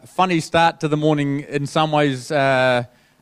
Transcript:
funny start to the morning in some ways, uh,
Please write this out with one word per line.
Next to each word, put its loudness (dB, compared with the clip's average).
funny 0
start 0
to -4
the -2
morning 0
in -6
some 0
ways, 0
uh, 2